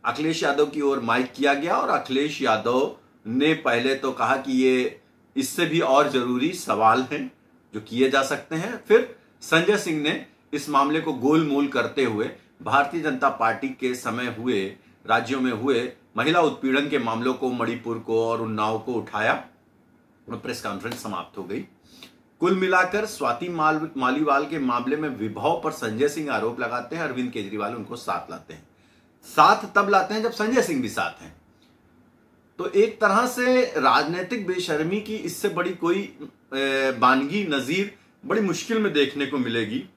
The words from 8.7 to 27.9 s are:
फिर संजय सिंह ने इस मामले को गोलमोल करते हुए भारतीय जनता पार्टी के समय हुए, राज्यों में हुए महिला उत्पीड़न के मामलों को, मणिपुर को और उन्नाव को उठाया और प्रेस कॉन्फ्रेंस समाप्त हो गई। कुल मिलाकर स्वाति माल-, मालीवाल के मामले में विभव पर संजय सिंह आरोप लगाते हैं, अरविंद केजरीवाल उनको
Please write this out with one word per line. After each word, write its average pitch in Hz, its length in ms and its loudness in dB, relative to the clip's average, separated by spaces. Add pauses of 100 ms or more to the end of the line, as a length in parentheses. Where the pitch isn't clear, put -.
फिर 240 320 4 (220)
संजय 180 360 4
सिंह 156 240 -2
ने - 260 -2 (260)
इस 143 160 -6
मामले 147 320 2
को 160 120 -4
गोलमोल 143 540 2
करते 131 360 0
हुए 113 280 -2 (300)
भारतीय 143 400 0
जनता 139 280 0
पार्टी 117 400 -2
के 127 260 -4
समय 120 440 -6
हुए, 104 360 -2 (320)
राज्यों 120 340 0
में 127 100 2
हुए 123 420 0 (240)
महिला 156 240 2
उत्पीड़न 143 480 0
के 143 100 -2
मामलों 117 340 -2
को, 127 160 -2
मणिपुर 117 500 -4
को 113 280 0
और 113 140 -2
उन्नाव 110 380 -2
को 123 140 -6
उठाया 107 520 -2 (840)
और 113 80 -8
प्रेस 117 240 -8
कॉन्फ्रेंस 104 420 -8
समाप्त 92 340 -10
हो 95 60 -10
गई। 107 220 -8 (720)
कुल 185 180 2
मिलाकर 185 480 2
स्वाति 147 440 -4
माल-, 156 480 0
मालीवाल 143 480 2
के 156 140 -4
मामले 127 360 0
में 151 140 -4
विभव 113 540 -2
पर 156 80 -2
संजय 120 380 -2
सिंह 147 220 -6
आरोप 117 280 -2
लगाते 120 360 -4
हैं, 165 80 -4
अरविंद 127 280 -4
केजरीवाल 104 440 -6
उनको 104 200 -10